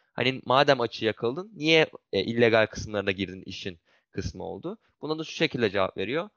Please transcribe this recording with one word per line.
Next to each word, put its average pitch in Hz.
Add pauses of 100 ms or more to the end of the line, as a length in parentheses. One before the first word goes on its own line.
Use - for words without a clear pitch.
(120)
Hani 127
madem 135
açığı 113
yakaladın, 135
niye, 156 (260)
e, 98
illegal 113
kısımlarına 101
girdin 92
işin 92 (340)
kısmı 87
oldu. 101 (240)
Buna 156
da 160
şu -
şekilde 135
cevap 95
veriyor. 135